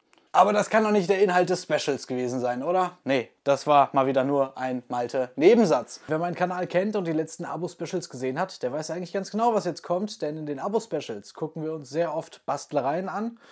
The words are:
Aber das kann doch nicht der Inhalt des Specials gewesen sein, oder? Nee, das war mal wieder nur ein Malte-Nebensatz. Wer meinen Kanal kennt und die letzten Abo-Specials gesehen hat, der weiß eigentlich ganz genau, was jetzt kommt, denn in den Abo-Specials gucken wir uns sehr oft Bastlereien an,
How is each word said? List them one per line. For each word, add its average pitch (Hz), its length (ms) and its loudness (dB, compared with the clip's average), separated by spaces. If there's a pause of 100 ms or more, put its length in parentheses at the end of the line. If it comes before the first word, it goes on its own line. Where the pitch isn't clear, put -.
(320)
Aber 190 200 6
das 208 160 2
kann 220 140 4
doch 214 80 2
nicht 202 180 4
der 190 140 4
Inhalt 180 260 4
des 180 140 0
Specials 143 460 -2
gewesen 127 320 -2
sein, 123 240 -2
oder? 180 400 0
Nee, 123 260 0 (140)
das 139 240 2
war 143 240 6
mal 135 160 4
wieder 135 160 2
nur 139 340 0
ein 127 300 -4
Malte-Nebensatz. 135 1200 4
Wer 156 100 0
meinen 175 160 -4
Kanal 180 320 -2
kennt 202 300 0
und 190 100 -2
die 165 60 -2
letzten 156 320 -4
Abo-Specials 160 640 -8
gesehen 131 300 -4
hat, 185 240 -6
der 123 80 -4
weiß 151 180 -6
eigentlich 175 220 -8
ganz 196 180 -6
genau, 226 240 0
was 190 100 0
jetzt 165 200 -6
kommt, 190 380 -4
denn 151 140 -4
in 156 80 -10
den 147 140 -6
Abo-Specials 151 760 -6
gucken - 280 -8
wir 156 100 -6
uns 151 160 -10
sehr 156 280 -2
oft - 300 -10
Bastlereien 147 640 -2
an, 220 300 -6 (140)